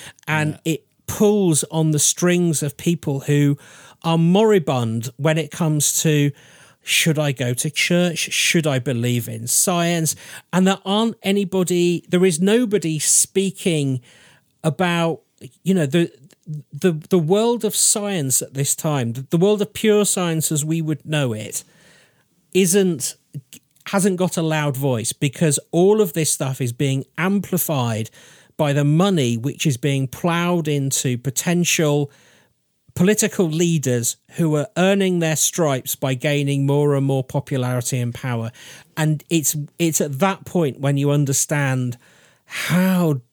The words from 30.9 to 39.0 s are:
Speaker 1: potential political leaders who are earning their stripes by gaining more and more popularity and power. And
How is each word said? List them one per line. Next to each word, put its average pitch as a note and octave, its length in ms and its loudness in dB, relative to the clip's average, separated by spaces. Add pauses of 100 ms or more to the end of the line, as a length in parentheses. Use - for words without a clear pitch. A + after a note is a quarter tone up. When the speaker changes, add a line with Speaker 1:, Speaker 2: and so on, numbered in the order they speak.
Speaker 1:
potential D3 920 0 (800)
political F#3 540 2
leaders D3+ 720 0 (140)
who D#3 240 0
are D3 120 -2 (100)
earning F#3 420 2
their D#3+ 160 0
stripes C#3 600 -2
by C3+ 180 -2
gaining C#3+ 520 0
more C#3+ 300 2
and C#3 100 0
more C3+ 180 0
popularity B2+ 760 -4
and A#2+ 140 -4
power. A#2 380 -6 (460)
And D#3 320 0